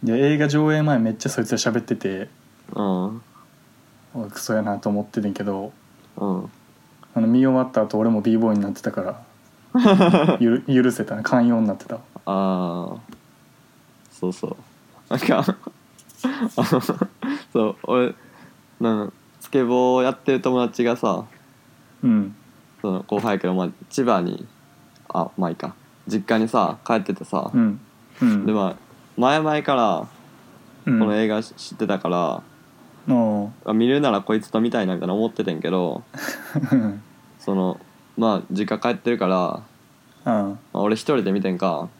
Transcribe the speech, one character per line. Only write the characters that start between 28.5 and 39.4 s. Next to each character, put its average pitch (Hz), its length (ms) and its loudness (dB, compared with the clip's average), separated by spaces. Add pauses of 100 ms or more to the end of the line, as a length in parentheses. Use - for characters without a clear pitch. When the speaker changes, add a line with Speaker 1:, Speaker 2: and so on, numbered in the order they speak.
Speaker 2:
ま 101 240 0
あ、 - 0 - (420)
前 131 200 4
々 151 260 0
か 143 120 0
ら、 107 320 0 (800)
Speaker 1:
う - 60 0
ん。 117 80 2
Speaker 2:
こ 107 60 4
の 107 100 0
映 107 140 2
画 107 120 -2
し-、 - 140 -12
知 - 200 -16
っ - 20 -20
て 107 100 -2
た 98 120 0
か - 100 -4
ら、 85 340 0 (720)
Speaker 1:
お 107 320 2
う。 104 60 -10 (140)
Speaker 2:
あ、 107 80 -2
見 113 140 4
る 139 140 2
な 139 100 2
ら 101 100 0
こ 110 140 -2
い 110 60 0
つ - 100 -16
と 110 100 0
見 117 80 2
た 117 120 -2
い 95 60 0
な 92 80 0
み 85 40 -6
た - 60 -6
い - 20 -2
な 92 60 -2
思 110 140 0
っ 113 40 -4
て - 140 -4
て 85 80 -2
ん 78 80 -6
け - 80 -2
ど、 90 340 -2 (320)
Speaker 1:
<laughs> - 360 -4
う 139 40 4
ん。 107 260 0 (380)
Speaker 2:
そ 98 160 -2
の、 92 240 0 (380)
ま 110 180 2
あ、 90 60 -2 (100)
実 98 140 -2 (120)
家 - 20 -6
帰 120 180 -2
っ - 40 -14
て - 100 -2
る 120 60 0
か 95 100 0
ら、 - 1120 -4